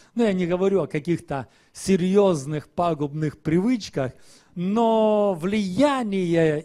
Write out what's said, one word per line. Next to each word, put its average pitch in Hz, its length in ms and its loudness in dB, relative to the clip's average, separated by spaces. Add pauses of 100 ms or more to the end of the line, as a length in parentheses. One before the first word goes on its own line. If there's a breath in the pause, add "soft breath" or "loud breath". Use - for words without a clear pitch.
(140 loud breath)
ну, 240 80 0
я 214 100 2
не 185 140 0
говорю 180 360 2
о 139 40 -4
каких-то 151 640 -4 (240 soft breath)
серьезных 180 960 0
пагубных 151 720 -4
привычках, 175 720 -2 (420 loud breath)
но 214 800 2
влияние 190 1300 0